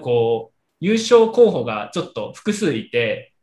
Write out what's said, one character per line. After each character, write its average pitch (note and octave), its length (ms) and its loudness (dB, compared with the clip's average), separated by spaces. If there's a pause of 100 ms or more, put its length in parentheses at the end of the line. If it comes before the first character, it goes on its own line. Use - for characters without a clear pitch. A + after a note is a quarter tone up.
こ A#2 520 -2
う、 - 40 -20 (240)
優 G3 140 0
勝 A3+ 360 4
候 A3+ 220 4
補 C3 120 -4
が G#2+ 300 -8
ち F3 60 -4
ょ - 20 -6
っ - 100 -12
と G#2 200 -10
複 - 200 -6
数 G3 220 -2
い A2 160 -8
て A#2 420 -4 (100)